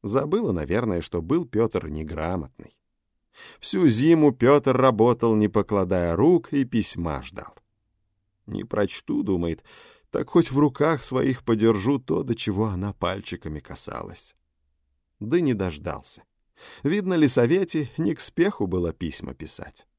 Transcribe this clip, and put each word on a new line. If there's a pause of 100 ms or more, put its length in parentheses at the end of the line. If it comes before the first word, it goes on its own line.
Забыла,
наверное,
что
был
Пётр
неграмотный. (840)
Всю
зиму
Пётр
работал,
не
покладая
рук,
и
письма
ждал. (920)
«Не
прочту, —
думает, — (480)
так
хоть
в
руках
своих
подержу
то,
до
чего
она
пальчиками
касалась». (840)
Да
не
дождался. (600)
Видно,
Лисавете
не
к
спеху
было
письма
писать. (140)